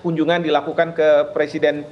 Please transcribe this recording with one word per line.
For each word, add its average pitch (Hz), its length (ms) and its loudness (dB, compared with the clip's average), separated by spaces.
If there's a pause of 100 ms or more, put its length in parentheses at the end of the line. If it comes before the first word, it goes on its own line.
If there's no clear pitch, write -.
kunjungan 165 400 0
dilakukan 160 560 -2
ke 151 400 4
Presiden 147 560 -2